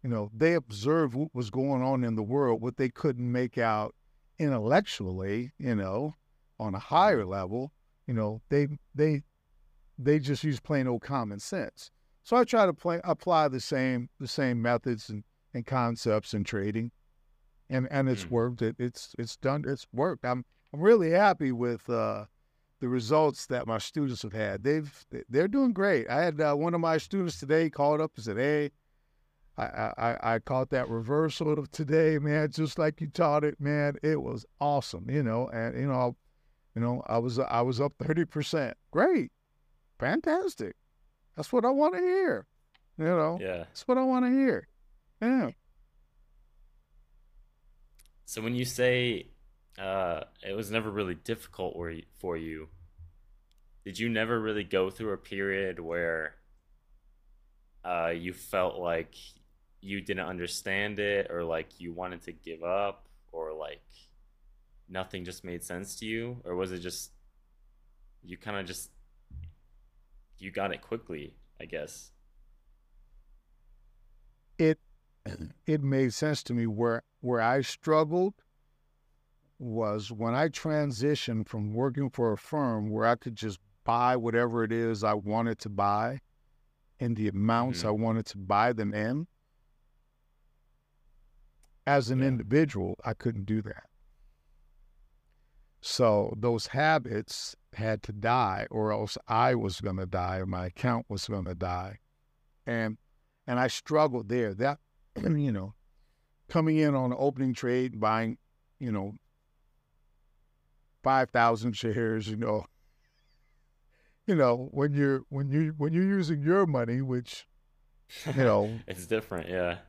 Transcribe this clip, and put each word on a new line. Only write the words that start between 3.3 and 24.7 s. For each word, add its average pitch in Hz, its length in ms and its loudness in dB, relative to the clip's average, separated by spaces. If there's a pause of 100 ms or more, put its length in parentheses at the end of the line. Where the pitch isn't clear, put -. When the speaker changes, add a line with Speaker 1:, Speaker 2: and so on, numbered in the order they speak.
Speaker 1:
make 123 280 0
out 110 360 0 (440)
intellectually, 117 1200 0
you 123 160 -2
know, 107 400 -4 (440)
on 107 160 -4
a 98 40 -6
higher 156 460 4
Speaker 2:
Mm-hmm. - 20 -6
Speaker 1:
level, 98 460 -4 (340)
you 127 80 -4
know, 110 340 -2
they, 143 200 4 (260)
they, 147 300 2 (760)
they 143 200 4
just 139 260 -2
use 147 160 0
plain 139 280 0
old 120 140 -2
common 113 360 -4
sense. - 520 -8 (320)
So - 140 2
I 247 80 6
try 220 220 4
to 175 80 2
play, 170 300 -2
apply 160 440 4
the 127 120 -2
same, 127 480 -2 (100)
the 131 100 -8
same 123 340 0
methods 120 480 0
and, 104 140 -10 (280)
and 120 140 -8
concepts 117 680 0
in 101 100 0
trading, 107 480 -2 (760)
and, 131 220 0
and 139 180 2
it's 104 160 0
Speaker 2:
Mm. 82 60 -8
Speaker 1:
worked. 120 320 0
It, 113 160 0
it's, - 400 -8
it's 120 180 -8
done. 139 300 -2
It's 135 260 -6
worked. 143 320 -2
I'm, 123 200 -2 (280)
I'm 143 80 -8
really 196 300 8
happy 175 420 4
with, 120 380 -2
uh, 107 360 0 (540)
the 131 80 -2
results 135 580 2
that 123 200 -4
my 113 120 -2
students 135 440 -4
have 90 100 -10
had. 101 300 -4
They've, 147 420 -2 (240)